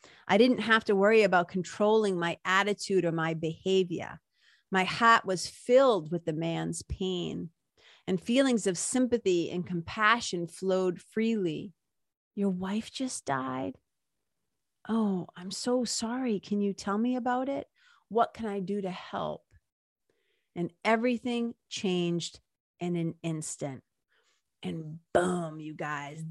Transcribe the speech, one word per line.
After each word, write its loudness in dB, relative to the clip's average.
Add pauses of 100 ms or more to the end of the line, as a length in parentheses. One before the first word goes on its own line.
(280)
I 4
didn't 6
have 2
to 2
worry 6
about 4
controlling 2
my -2
attitude 2
or 0
my -2
behavior. -2 (500)
My 2
heart 4
was -2
filled 4
with -4
the -4
man's -4
pain, -6 (540)
and -2
feelings 2
of 0
sympathy 0
and -4
compassion 0
flowed -2
freely." -2 (640)
"Your 0
wife -4
just -8
died? -4 (1120)
Oh, 0
I'm -12
so 0
sorry. -2
Can -2
you 0
tell -4
me 0
about -2
it? -6 (400)
What 2
can -8
I -4
do -4
to -4
help?" -8 (1080)
And -6 (100)
everything 0 (140)
changed -2 (400)
in -2
an -2
instant. -8 (800)
And -8 (140)
boom, 0
you -10
guys, -8